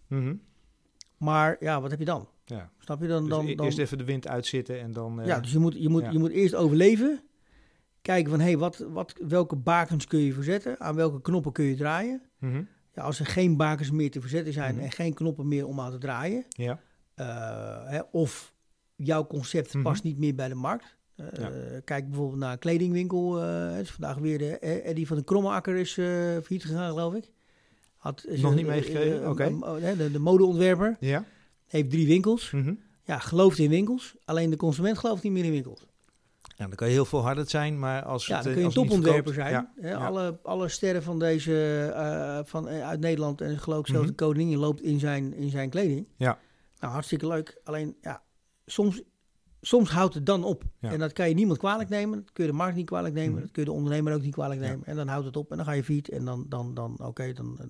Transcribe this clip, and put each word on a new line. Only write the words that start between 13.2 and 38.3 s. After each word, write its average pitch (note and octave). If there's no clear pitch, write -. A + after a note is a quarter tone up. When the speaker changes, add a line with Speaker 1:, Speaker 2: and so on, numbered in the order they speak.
Speaker 2:
er D3
geen F3+
bakens D3+
meer D3
te C3+
verzetten D3+
zijn C#3
Speaker 1:
Mhm. B2+
Speaker 2:
en C3+
geen E3+
knoppen D3
meer C#3+
om C3+
aan B2+
te B2+
draaien, C#3
Speaker 1:
Ja. B2
Speaker 2:
eh, C3
hè, D3
of -
jouw D#3
concept D3
Speaker 1:
Mhm. C#3
Speaker 2:
past C#3+
niet D3+
meer D3
bij C3
de C3
markt. C#3+
Eh, D3+
Speaker 1:
Ja. B2+
Speaker 2:
kijk C#3
bijvoorbeeld C#3
naar C3
een B2
kledingwinkel. F3
Eh, E3+
het F#3
is F3
vandaag D3
weer D3+
de, D3
eh, -
Eddy D#3+
van D#3
den D3
Krommeakker F#3+
is, F3+
eh, F3+
failliet F#3
gegaan, E3
geloof E3+
ik. A3
Had, -
Speaker 1:
Nog C#3
Speaker 2:
eh, C#3+
Speaker 1:
niet D#3+
meegekregen? D3+
Speaker 2:
eh, D3
Speaker 1:
Oké. C#3
Speaker 2:
eh, E3
eh, G3+
de, D3+
de C#3+
modeontwerper F#3
Speaker 1:
Ja. C#3
Speaker 2:
heeft D3
drie D#3
winkels. F#3
Speaker 1:
Mhm. C#3+
Speaker 2:
Ja, D3+
gelooft F3
in D3+
winkels. G#3
Alleen E3
de D#3
consument E3
gelooft A3
niet G#3
meer F#3
in E3
winkels. B2+
Speaker 1:
Ja, G#2
dan F#2+
kan A#2
je B2
heel C3+
volhardend C3+
zijn, D3+
maar C3+
als B2+
Speaker 2:
Ja, -